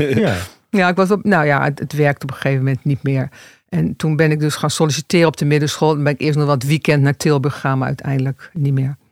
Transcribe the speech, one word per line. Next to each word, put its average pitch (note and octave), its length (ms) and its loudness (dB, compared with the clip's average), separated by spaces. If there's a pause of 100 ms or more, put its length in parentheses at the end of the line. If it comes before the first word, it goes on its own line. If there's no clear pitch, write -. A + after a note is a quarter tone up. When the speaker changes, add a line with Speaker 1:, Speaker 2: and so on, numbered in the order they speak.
Speaker 1:
<laughs> C3+ 120 2
Ja. D3+ 160 2 (340)
Speaker 2:
Ja, F#3 180 2
ik F3+ 80 2
was F#3+ 120 2
wel, G3+ 140 0
nou F3 240 2
ja, C#3 180 2
het, C#3+ 160 -2
het C#3+ 140 -8
werkte C#3+ 320 0
op C3 60 -8
een - 60 -8
gegeven C3+ 260 0
moment C3+ 200 -2
niet C#3+ 200 -2
meer. C3+ 260 -2 (400)
En D#3+ 260 -2
toen D#3 200 -2
ben D#3 160 2
ik D3+ 80 0
dus D3+ 160 -2
gaan D3+ 140 -4
solliciteren D#3+ 580 0
op D3+ 100 -2
de D#3 80 -2
middenschool. D3+ 480 2
Dan D3 100 -2
ben D3 100 2
ik B2+ 80 -6
eerst D3+ 160 0
nog D3 100 0
wat C#3 160 0
weekend D3 400 2
naar C#3 140 2
Tilburg C#3+ 360 0
gegaan, C3+ 240 -4
maar C3 100 -2
uiteindelijk C3+ 680 -6
niet C#3+ 200 -2
meer. C3+ 220 -2 (160)